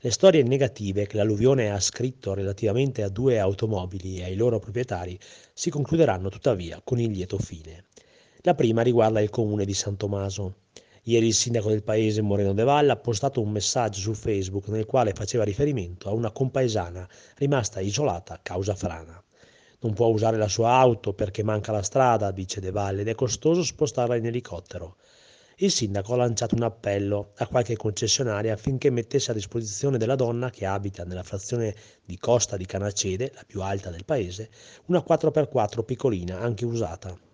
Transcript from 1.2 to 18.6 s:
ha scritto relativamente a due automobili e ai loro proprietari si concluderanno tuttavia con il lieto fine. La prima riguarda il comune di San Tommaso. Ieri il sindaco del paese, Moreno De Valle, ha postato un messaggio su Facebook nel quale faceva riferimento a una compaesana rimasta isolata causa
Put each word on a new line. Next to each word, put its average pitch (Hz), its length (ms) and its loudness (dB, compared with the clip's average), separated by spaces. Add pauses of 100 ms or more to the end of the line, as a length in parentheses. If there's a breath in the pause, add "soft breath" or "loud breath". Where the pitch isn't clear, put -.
ha 101 80 -2
scritto 120 540 -4
relativamente 104 680 0
a 101 60 -2
due 117 300 2
automobili 95 800 -2
e 90 60 -8
ai 92 120 -6
loro 113 220 2
proprietari 98 600 -6 (360 loud breath)
si - 160 -4
concluderanno 131 580 2
tuttavia 90 560 -2
con 120 160 0
il 117 100 0
lieto 95 280 -4
fine. 82 480 -12 (560 soft breath)
La 175 120 4
prima 113 280 4
riguarda 110 400 4
il 107 80 0
comune 104 340 0
di 101 80 -2
San 98 240 -4
Tommaso. 98 600 -4 (480 loud breath)
Ieri 113 240 4
il 107 60 2
sindaco 113 360 0
del 107 120 2
paese, 110 380 2
Moreno 101 320 2
De 110 120 2
Valle, 143 280 4
ha 113 40 2
postato 123 440 -2
un 104 100 0
messaggio 104 500 -2
su 107 120 -2
Facebook 98 560 -4
nel 107 160 -2
quale 117 300 2
faceva 107 300 -2
riferimento 101 680 -2
a - 20 -2
una 113 180 -2
compaesana 107 800 -2 (280 loud breath)
rimasta 139 440 0
isolata 101 640 -2
causa 95 320 -4